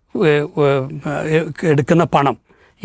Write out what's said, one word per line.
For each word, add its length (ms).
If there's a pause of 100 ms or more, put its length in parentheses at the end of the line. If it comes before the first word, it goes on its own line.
(280)
ഏ, 20 (1000)
ഏ, 80 (320)
എടുക്കുന്ന 320 (100)
പണം 220 (480)